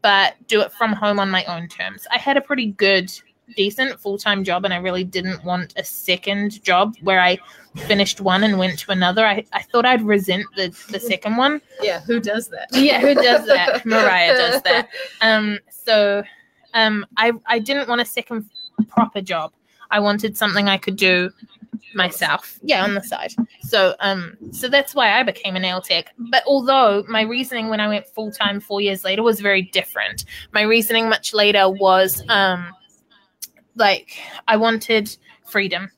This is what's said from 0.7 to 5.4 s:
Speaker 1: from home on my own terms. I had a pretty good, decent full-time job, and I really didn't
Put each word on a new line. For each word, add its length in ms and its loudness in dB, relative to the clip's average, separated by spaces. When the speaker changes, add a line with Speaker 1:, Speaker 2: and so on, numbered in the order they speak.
Speaker 1:
from 220 -2
home 260 0
on 100 -2
my 140 0
own 240 -10
terms. 420 -12
I 80 0
had 180 0
a 40 4
pretty 320 -4
good, 400 2
decent 440 -2
full-time 420 -2
job, 220 -2
and 100 -2
I 40 -4
really 260 -4
didn't 400 -6